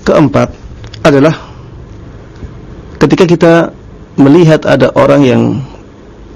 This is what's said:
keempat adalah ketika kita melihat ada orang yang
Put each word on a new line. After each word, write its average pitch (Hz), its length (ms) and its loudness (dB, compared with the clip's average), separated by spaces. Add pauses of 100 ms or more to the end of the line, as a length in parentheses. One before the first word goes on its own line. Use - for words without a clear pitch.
keempat 135 480 0 (480)
adalah 147 320 2 (1700)
ketika 156 240 2
kita 165 280 2 (640)
melihat 156 540 4
ada 127 260 0
orang 143 300 2
yang 117 180 0 (920)